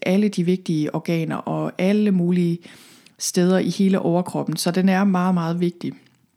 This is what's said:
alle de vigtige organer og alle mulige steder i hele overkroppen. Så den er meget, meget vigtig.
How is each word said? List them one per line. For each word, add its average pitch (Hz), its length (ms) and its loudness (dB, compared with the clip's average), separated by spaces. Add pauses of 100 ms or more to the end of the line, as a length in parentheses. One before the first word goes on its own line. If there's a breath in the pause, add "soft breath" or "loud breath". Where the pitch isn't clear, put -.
alle 202 280 2
de 190 140 -2
vigtige 175 520 -2
organer 160 400 -4
og 156 420 -4
alle 208 340 2
mulige 175 480 2 (600 loud breath)
steder 185 400 2
i 175 100 0
hele 190 300 2
overkroppen. 160 580 -2
Så - 140 -2
den 185 180 2
er 185 140 2
meget, 185 300 2
meget 170 260 -2
vigtig. 175 340 -4 (440)